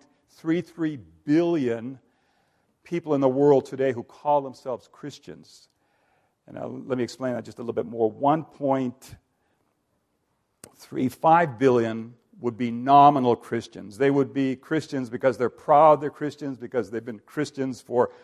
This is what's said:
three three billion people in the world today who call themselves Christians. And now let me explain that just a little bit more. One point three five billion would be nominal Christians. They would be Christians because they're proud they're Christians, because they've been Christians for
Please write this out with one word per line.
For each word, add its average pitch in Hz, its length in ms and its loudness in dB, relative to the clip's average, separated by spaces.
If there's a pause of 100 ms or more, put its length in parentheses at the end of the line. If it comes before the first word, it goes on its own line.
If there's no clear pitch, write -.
(320)
three 165 300 -4
three 156 380 -8 (240)
billion 135 760 0 (880)
people 156 320 -4
in 135 60 0
the 135 80 4
world 139 360 4
today 135 280 -2
who 117 100 -10
call 147 380 -2
themselves 127 500 -12
Christians. - 800 -20 (760)
And - 120 -18
now - 100 -10
let 127 300 -8
me 123 60 -4
explain 123 320 -6
that 110 100 -10
just 117 140 -18
a - 20 -12
little 117 120 -8
bit 113 120 -4
more. 113 240 -2
One 143 340 0
point 135 720 -6 (1600)
three - 340 -6
five 160 500 2
billion 117 560 0 (260)
would 117 160 -6
be 120 140 -4
nominal 135 640 6
Christians. 101 640 -10
They 139 120 2
would 139 240 0
be 135 220 -2
Christians 135 540 -6
because 110 280 -2
they're 117 120 -2
proud 151 520 4
they're 147 80 -6
Christians, 143 480 -10
because 113 320 -6
they've 113 140 -8
been 113 160 -14
Christians 135 640 -8
for 120 300 0 (120)